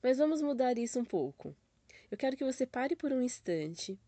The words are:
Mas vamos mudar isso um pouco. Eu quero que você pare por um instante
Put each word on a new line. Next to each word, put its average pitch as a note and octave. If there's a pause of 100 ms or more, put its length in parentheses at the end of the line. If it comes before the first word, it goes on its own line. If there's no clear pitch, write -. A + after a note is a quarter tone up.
Mas B3+
vamos D4+
mudar B3+
isso A#3
um A#3+
pouco. D3 (560)
Eu G#3
quero C4
que C#4
você C4
pare C#4
por C#4
um C4
instante E3+